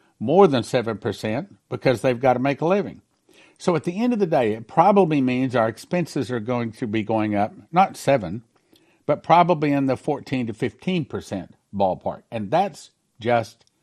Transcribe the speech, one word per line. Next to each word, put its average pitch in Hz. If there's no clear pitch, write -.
more 165
than 135
seven 113
percent 110
because 127
they've 123
gotta 123
make 135
a 151
living. 180
So 180
at 151
the 175
end 247
of 220
the 202
day, 135
it 113
probably 175
means 127
our 113
expenses 131
are 123
going 117
to 120
be 110
going 107
up, 101
not 185
seven, 110
but 143
probably 160
in 139
the 131
fourteen 131
to 110
fifteen 151
percent 98
ballpark. 98
And 107
that's 170
just 113